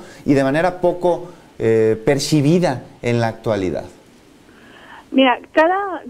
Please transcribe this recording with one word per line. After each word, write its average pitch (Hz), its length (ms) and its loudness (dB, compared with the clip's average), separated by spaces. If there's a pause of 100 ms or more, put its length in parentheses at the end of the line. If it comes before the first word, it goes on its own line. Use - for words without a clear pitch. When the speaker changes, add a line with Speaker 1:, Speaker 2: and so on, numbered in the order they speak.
(240)
Speaker 1:
y 147 100 2
de 135 100 4
manera 165 360 0
poco, 175 500 -2 (280)
eh, 110 460 2
percibida 147 800 0 (180)
en 120 180 0
la 113 60 0
actualidad? 95 600 -4 (1300)
Speaker 2:
Mira, 262 280 2 (100)
cada, 359 600 0